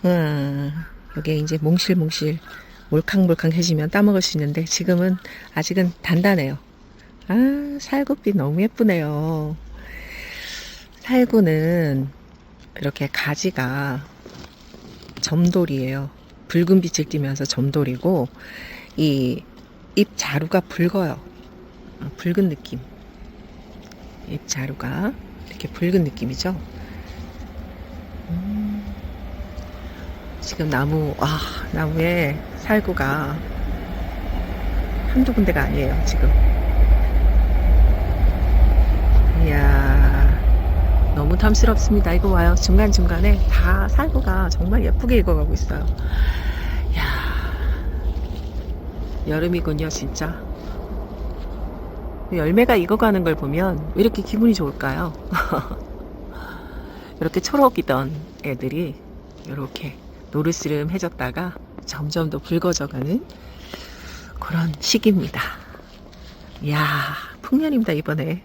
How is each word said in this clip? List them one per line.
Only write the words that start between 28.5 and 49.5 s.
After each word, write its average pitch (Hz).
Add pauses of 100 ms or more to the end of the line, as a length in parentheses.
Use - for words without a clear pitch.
지금 156
나무, 147
와, 147 (440)
나무에 160 (180)
살구가 147 (1800)
한두 254
군데가 175
아니에요, 139
지금. - (3250)
이야, 139
너무 151
탐스럽습니다. 214
이거 180
봐요. 170
중간중간에 190
다 190
살구가 226
정말 196
예쁘게 233
익어가고 156
있어요. 147 (1120)
이야, - (2000)
여름이군요, 160